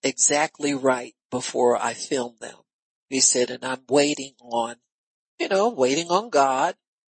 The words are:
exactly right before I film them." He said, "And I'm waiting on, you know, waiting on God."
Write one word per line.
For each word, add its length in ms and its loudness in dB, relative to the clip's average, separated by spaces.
exactly 720 0
right 420 -2
before 460 0
I 160 -2
film 480 -6
them." 160 -16
He 100 -2
said, 300 2
"And 160 -10
I'm 200 -6
waiting 540 0
on, 360 -4
you 100 -4
know, 200 2
waiting 420 0
on 200 0
God." 460 2